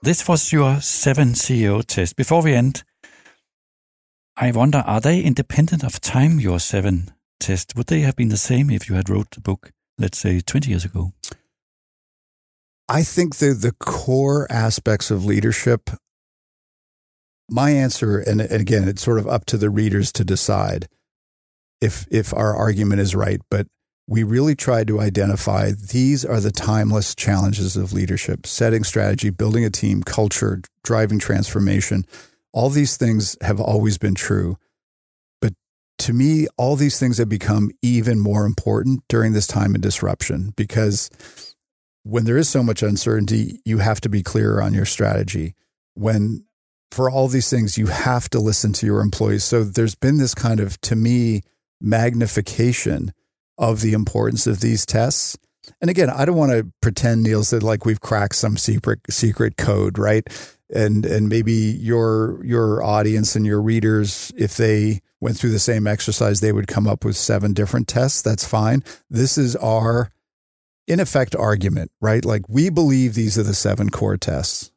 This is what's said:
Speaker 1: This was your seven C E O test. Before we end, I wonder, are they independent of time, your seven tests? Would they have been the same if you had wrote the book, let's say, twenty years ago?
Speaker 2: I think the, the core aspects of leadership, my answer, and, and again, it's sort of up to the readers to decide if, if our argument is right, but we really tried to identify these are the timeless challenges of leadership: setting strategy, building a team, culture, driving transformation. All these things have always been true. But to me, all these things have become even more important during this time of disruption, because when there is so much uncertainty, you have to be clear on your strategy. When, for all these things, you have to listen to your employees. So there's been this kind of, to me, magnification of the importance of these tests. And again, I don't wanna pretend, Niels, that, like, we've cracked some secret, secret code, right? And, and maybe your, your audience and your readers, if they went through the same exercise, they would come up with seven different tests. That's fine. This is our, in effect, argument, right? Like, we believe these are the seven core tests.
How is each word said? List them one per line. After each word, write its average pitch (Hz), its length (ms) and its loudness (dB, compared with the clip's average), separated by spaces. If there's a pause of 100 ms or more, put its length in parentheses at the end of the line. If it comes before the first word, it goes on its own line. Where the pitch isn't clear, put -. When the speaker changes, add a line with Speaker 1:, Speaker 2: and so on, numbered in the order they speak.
Speaker 1:
This 165 240 0
was 160 260 2
your 143 280 2
seven 135 540 2
C 120 300 0
E 104 40 4
O 101 140 2
test. - 340 -2
Before 160 260 2
we 156 120 4
end, 123 280 2 (1500)
I 123 160 0
wonder, 135 260 4
are 110 220 0
they 165 200 2
independent 147 640 0
of - 160 -4
time, 147 400 2
your 90 200 0
seven 95 520 -2 (260)
tests? - 360 -4
Would 120 120 -4
they 160 140 2
have 135 160 0
been 117 140 2
the 104 60 0
same 127 340 0
if 104 180 -2
you 101 60 -2
had 92 140 0
wrote 98 240 -2
the - 80 -20
book, - 320 -6 (260)
let's 107 200 -4
say, 92 220 0
twenty 139 300 -2
years 90 140 -2
ago? 90 280 -6 (1800)
Speaker 2:
I 147 140 2
think 165 360 0
the, 143 140 4
the 117 200 -2
core 139 760 0
aspects 110 600 0
of 98 140 0
leadership, 107 680 0 (1600)
my 135 220 2
answer, 123 480 0
and, - 200 0
and 110 200 0
again, 101 260 2
it's 98 160 -4
sort 117 160 2
of 104 80 -4
up 120 200 -2
to - 100 -2
the 104 140 2
readers 101 420 0
to 104 120 0
decide 98 640 -2 (960)
if, - 320 -4
if 107 200 -2
our 107 220 0
argument 104 460 0
is 95 160 0
right, 98 240 -2 (100)
but 101 160 -2 (420)
we 110 140 0
really 127 320 2
tried 117 320 0
to 107 140 0
identify 101 720 0
these 127 520 0
are 113 140 -2
the 104 140 0
timeless 107 600 0
challenges 98 640 0
of 95 160 -4
leadership: 92 540 -4
setting 113 380 0
strategy, 104 460 0
building 110 340 0
a 110 60 0
team, 98 340 -2
culture, 101 580 -2 (220)
driving 110 340 0
transformation. 98 880 0 (460)
All 120 180 0
these 143 260 2
things 110 440 0
have 101 200 -2
always 107 380 0
been 101 160 0
true. 95 440 -2 (840)
But 104 140 -2 (440)
to - 140 -2
me, 151 340 2 (100)
all 135 200 0
these 139 240 0
things 123 180 2
have 113 100 2
become 104 440 0 (100)
even 120 380 2
more 104 260 2
important 110 600 0
during 113 240 2
this 104 160 0
time 101 260 2
of 101 60 0
disruption, 95 760 -4
because 107 560 -2 (920)
when 113 220 -2
there 117 100 2
is 156 120 2
so - 140 2
much 113 220 0
uncertainty, 110 800 0
you 110 140 0
have 104 240 0
to 117 60 -2
be 101 140 0
clear 107 380 0
on 101 120 0
your 101 120 2
strategy. 98 720 -2 (380)
When, 107 500 -2 (480)
for 127 180 0
all 135 160 2
these 127 240 0
things, 113 260 0
you 107 100 0
have 123 440 -2
to 123 80 -2
listen 107 360 0
to - 120 -2
your 104 140 2
employees. 104 420 0
So 117 220 2
there's 104 320 -2
been 139 220 2
this 131 140 2
kind 113 280 0
of, 98 220 -4
to - 120 0
me, 113 480 2 (380)
magnification 113 1300 0 (460)
of 113 220 0
the 110 120 0
importance 110 540 -2
of 117 140 -2
these 113 260 0
tests. - 500 -2 (440)
And 170 100 0
again, 170 200 2
I 131 140 -2
don't 175 120 2
wanna 131 280 2 (160)
pretend, 113 420 2
Niels, 107 280 2
that, 117 120 2
like, 110 220 0
we've 110 160 0
cracked 101 360 -2
some 107 200 0
secret, 107 440 -2 (100)
secret 110 460 0
code, 98 420 0
right? 107 280 0 (480)
And, 107 320 0
and 107 220 0
maybe 110 240 0
your, 110 920 0
your 113 380 0
audience 107 540 0
and 107 100 2
your 104 140 2
readers, 110 760 0
if - 200 -2
they 107 440 2 (200)
went 110 160 -2
through 123 140 -2
the 110 80 0
same 107 280 0
exercise, 104 540 0
they 107 120 2
would 104 160 -2
come 104 180 0
up 107 180 -2
with 107 120 -2
seven 104 360 0
different 104 360 -2
tests. 131 340 0
That's 110 240 -2
fine. 113 360 2 (260)
This 131 300 0
is 127 180 0
our, 113 540 0 (760)
in 170 140 0
effect, 135 340 0
argument, 98 560 0 (100)
right? 110 240 2
Like, 104 240 -2
we 143 220 2
believe 135 440 2
these 110 240 0
are 110 40 0
the 104 120 -2
seven 104 360 0
core 101 260 -2
tests. - 600 -4